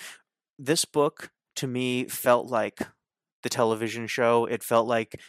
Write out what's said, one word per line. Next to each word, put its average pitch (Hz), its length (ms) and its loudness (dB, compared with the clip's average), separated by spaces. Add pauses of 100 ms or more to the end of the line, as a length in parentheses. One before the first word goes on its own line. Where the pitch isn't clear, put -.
(580)
this 147 280 0
book - 440 0 (280)
to 135 100 -4
me 127 380 -2
felt - 420 2
like 113 320 -2 (640)
the 123 60 -2
television 113 560 0
show. 117 400 2
It 113 160 -6
felt, 117 240 2
like, 117 440 -2